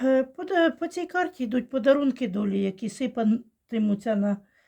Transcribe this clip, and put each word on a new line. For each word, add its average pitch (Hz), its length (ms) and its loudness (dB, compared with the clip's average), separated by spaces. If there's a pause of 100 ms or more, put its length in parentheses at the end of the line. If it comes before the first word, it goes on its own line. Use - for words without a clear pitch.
Е, 262 200 4
по, 262 220 -10 (340)
по 339 80 -4
цій 339 180 -6
карті 359 380 -4
йдуть 240 260 -4
подарунки 269 580 2
долі, 196 340 -2
які 196 280 -4
сипатимуться 220 1300 -2
на 202 220 0 (300)